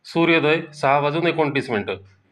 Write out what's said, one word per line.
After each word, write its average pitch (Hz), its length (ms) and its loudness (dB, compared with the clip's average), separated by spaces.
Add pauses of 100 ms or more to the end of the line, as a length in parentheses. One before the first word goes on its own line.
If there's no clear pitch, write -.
सूर्योदय 165 540 2 (120)
सहा 139 260 2
वाजून 147 280 0
एकोणतीस 147 440 -2
मिनटं, 101 260 -4 (360)